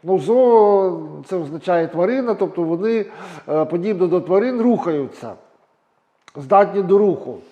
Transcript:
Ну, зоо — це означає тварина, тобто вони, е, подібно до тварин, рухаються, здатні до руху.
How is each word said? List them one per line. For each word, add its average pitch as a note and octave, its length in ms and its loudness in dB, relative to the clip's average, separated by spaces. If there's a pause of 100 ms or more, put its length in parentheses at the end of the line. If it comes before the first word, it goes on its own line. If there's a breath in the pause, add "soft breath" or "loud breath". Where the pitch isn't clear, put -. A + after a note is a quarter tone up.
Ну, F#3 160 0
зоо — G#3 840 4 (260)
це F#3+ 80 -6
означає E3 520 -2
тварина, G#3+ 460 -2
тобто F3+ 280 -4
вони, G3+ 440 -2 (420 loud breath)
е, D3+ 160 0
подібно F3+ 420 -2
до F3 140 2
тварин, G#3+ 420 0
рухаються, D#3 720 -2 (1040)
здатні F#3 460 2
до F#3+ 160 4
руху. E3 400 0 (140)